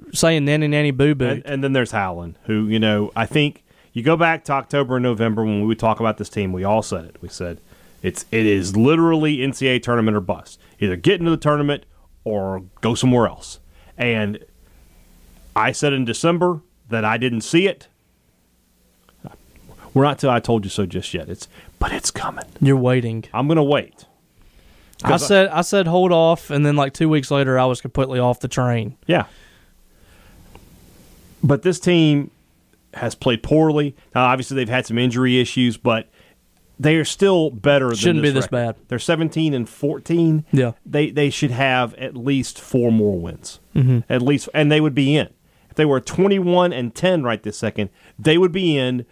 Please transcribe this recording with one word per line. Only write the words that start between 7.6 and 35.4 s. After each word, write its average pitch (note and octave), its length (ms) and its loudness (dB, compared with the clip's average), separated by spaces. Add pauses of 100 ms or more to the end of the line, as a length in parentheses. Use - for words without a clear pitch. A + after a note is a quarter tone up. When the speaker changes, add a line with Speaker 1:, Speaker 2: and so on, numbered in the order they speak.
Speaker 2:
it's, - 300 -6
it A2+ 140 0
is F#2+ 280 0
literally D#3 680 2
N C3+ 100 -2
C C3+ 160 -4
A B2+ 40 2
A B2 80 0
tournament A2+ 360 0
or G2+ 60 -2
bust. F2+ 360 -8 (220)
Either F#2 160 0
get E3+ 240 0
into E3+ 100 0
the D#3+ 60 2
tournament D3 480 -2 (400)
or F#2+ 380 -4 (180)
go A#2 140 -2
somewhere B2 340 2
else. - 320 -14 (380)
And A2 440 -2 (1120)
I A2 180 0
said D3 200 -2
in C3 140 -2
December E3+ 560 0 (260)
that A2 160 -2
I A2 140 0
didn't A#2 240 -2
see F3+ 260 2
it. - 200 -8 (2000)
We're C3+ 100 4
not C#3+ 140 0
till C#3 120 0
I A#2+ 80 2
told A2+ 260 0
you G2 60 -8
so G2+ 160 -2
just F2+ 260 -8
yet. D#2+ 160 -8
It's, - 200 -14 (320)
but - 120 -2
it's - 200 -6
coming. - 320 -10 (160)
Speaker 1:
You're C#3 160 6
waiting. B2 560 -2
Speaker 2:
I'm B2+ 160 -2
gonna D#3 160 4
wait. C#3 400 -2 (960)
Speaker 1:
I - 60 -2
Speaker 2:
'Cause D#3 160 0
I - 20 -4
Speaker 1:
said, G3 220 4
I D#3+ 140 -2
said F#3+ 260 0
hold F3+ 240 2
off, E3 380 2
and D3 140 0
then, D3 120 2
like, C#3 160 0
two D#3+ 160 0
weeks D3+ 240 0
later, C3 260 2
I B2+ 60 4
was B2+ 160 0
completely C3 400 -4
off B2 180 0
the C3 100 -8
train. B2 480 -2 (100)
Speaker 2:
Yeah. D#3+ 180 0 (2250)
But C#3+ 200 2
this F3+ 160 0
team D#3 520 2 (640)
has A#2+ 200 -8
played A#2 280 -2
poorly. D3+ 520 2 (200)
Now, B2 120 2
obviously, C3 300 -2
they've B2+ 120 -2
had B2 180 -2
some A2+ 120 -2
injury B2+ 420 2